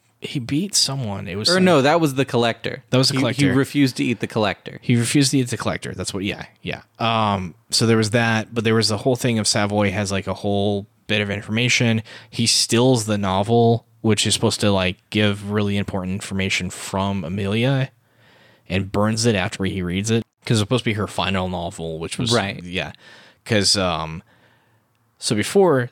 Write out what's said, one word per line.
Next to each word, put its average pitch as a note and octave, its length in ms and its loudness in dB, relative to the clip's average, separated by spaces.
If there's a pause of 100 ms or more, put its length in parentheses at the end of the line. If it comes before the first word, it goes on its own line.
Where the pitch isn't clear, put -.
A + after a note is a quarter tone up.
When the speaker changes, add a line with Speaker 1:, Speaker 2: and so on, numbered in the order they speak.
(220)
Speaker 1:
he - 180 -10
beat C#3 360 -4
someone. G#2 520 -2
It F2 80 -8
was G#2+ 140 -2
Speaker 2:
Or F3 60 2
Speaker 1:
some F#3 100 4
Speaker 2:
no, E3 160 6
that D3+ 180 4
was D3+ 160 2
the C3+ 100 2
collector. - 640 -2
Speaker 1:
That B2+ 80 4
was C3 80 4
the - 80 0
Speaker 2:
He, - 40 0
he - 40 0
Speaker 1:
collector. C3 320 2
Speaker 2:
refused C3+ 420 2
to C#3+ 60 -2
eat B2 160 0
the A2 80 -4
collector. - 560 -2
Speaker 1:
He B2 120 4
refused C3 360 4
to C#3+ 80 2
eat B2 80 0
the A2+ 100 -4
collector. - 380 -6
That's F2+ 180 -8
what, F#2+ 100 -4
yeah, - 220 -6 (160)
yeah. - 200 -8 (180)
Um, G#2 560 0 (160)
so - 160 2
there A2+ 100 6
was G#2+ 140 2
that, A2+ 420 0
but A2+ 100 -2
there A2+ 120 2
was A2 140 2
the G#2+ 80 -2
whole B2+ 180 2
thing A#2 240 0
of G2+ 80 -2
Savoy G#2 440 2
has, G2+ 200 -4
like, F#2+ 160 -4
a F#2+ 80 -4
whole G2+ 500 -2 (220)
bit G#2+ 140 0
of G2+ 100 -2
information. A2 720 0 (260)
He A#2 160 -2
steals A#2 640 2
the G#2 100 0
novel, A2+ 680 2 (140)
which A2 260 2
is G2+ 80 0
supposed - 240 0
to, G#2+ 120 2
like, F#2+ 260 0 (120)
give G#2 400 0
really G#2 280 0
important F#2 360 -4
information F#2+ 560 -4
from G2 540 -4
Amelia, A2 640 -2 (800)
and F#2+ 220 -2
burns A2 340 0
it A#2 100 4
after F#2 300 -2
he F#2 160 -4
reads F#2 300 -2
it, A2+ 120 2 (220)
'cause A#2+ 120 2
it's G#2 80 2
supposed B2 180 -2
to A#2 60 -2
be G#2+ 40 0
her G2+ 140 -4
final F#2 420 -2
novel, E2 500 -8
which - 180 -8
was, A#2+ 160 0
Speaker 2:
Right. G2 300 -2
Speaker 1:
yeah. F#2 280 -6 (540)
'Cause, G#2 320 2
um, D#2+ 460 -4 (920)
so - 180 -4
before, C3+ 560 2